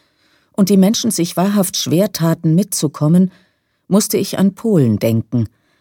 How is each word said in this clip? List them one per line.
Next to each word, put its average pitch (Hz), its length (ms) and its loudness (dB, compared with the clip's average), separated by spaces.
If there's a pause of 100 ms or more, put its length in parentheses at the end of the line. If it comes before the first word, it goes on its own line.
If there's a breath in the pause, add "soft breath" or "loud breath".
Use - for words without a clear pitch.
(540 soft breath)
und 196 160 0
die 202 80 4
Menschen 208 340 0
sich 175 260 -4
wahrhaft 196 400 0
schwer 170 360 -2
taten, 160 420 0
mitzukommen, 175 760 0 (560 soft breath)
musste 208 300 0
ich - 220 -4
an 190 160 0
Polen 143 420 2
denken, 113 520 -2 (320)